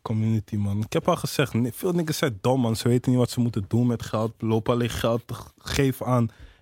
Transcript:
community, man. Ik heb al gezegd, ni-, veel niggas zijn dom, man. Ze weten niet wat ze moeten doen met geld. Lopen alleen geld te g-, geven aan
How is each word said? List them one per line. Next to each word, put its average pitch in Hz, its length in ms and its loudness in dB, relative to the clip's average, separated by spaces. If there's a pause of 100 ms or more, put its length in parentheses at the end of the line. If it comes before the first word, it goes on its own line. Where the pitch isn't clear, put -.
community, 110 540 0
man. 101 260 -2
Ik - 100 -6
heb 165 160 0
al 170 80 2
gezegd, - 380 -2
ni-, 117 180 0
veel 180 200 -2
niggas 160 260 0
zijn 127 220 0
dom, 131 200 2
man. 113 160 2
Ze - 120 -2
weten 123 220 2
niet 127 100 4
wat 120 100 2
ze - 100 -2
moeten 117 280 -2
doen 120 180 2
met 120 160 0
geld. 110 400 -4
Lopen 110 320 2
alleen 120 160 0
geld 117 360 -2
te - 80 -10
g-, - 240 -14
geven - 480 0
aan 120 220 2 (340)